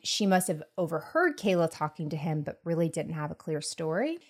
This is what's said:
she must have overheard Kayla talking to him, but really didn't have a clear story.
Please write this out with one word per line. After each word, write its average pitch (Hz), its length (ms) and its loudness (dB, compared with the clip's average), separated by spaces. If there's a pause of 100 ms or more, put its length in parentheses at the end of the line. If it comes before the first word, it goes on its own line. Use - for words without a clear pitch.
she - 220 0
must 185 220 6
have 156 160 -2 (140)
overheard 185 600 0
Kayla 175 320 2
talking 151 420 -4
to 165 60 -4
him, 156 260 -2
but - 200 -8
really 170 240 2
didn't 160 260 -4
have 151 180 -4
a - 40 -8
clear 156 260 -4
story. 208 580 -2 (100)